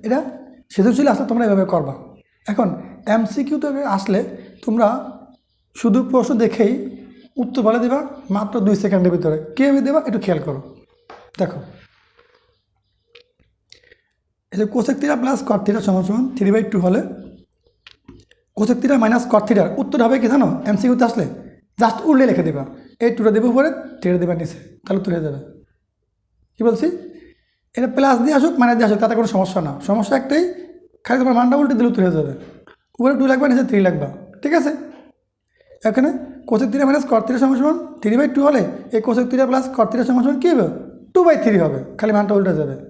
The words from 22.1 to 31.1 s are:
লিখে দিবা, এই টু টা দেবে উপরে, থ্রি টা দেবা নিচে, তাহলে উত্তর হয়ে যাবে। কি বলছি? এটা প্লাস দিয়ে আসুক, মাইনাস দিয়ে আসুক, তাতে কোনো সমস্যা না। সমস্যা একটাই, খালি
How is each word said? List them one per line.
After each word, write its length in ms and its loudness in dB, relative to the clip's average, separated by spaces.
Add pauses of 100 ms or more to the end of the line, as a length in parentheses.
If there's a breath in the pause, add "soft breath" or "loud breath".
লিখে 180 0
দিবা, 160 -4 (400 loud breath)
এই 120 2
টু 100 -6
টা 100 6
দেবে 160 2
উপরে, 180 2 (300)
থ্রি 140 -2
টা 100 0
দেবা 180 -2
নিচে, 160 -10 (260)
তাহলে 160 -4
উত্তর 160 -4
হয়ে 120 -4
যাবে। 120 -8 (1160)
কি 120 -8
বলছি? 200 0 (880 loud breath)
এটা 120 -2 (100)
প্লাস 180 4 (100)
দিয়ে 120 2
আসুক, 220 2
মাইনাস 180 4
দিয়ে 100 4
আসুক, 160 2
তাতে 160 0
কোনো 160 0
সমস্যা 320 0
না। 40 -6 (180)
সমস্যা 320 0
একটাই, 220 0 (640)
খালি 160 0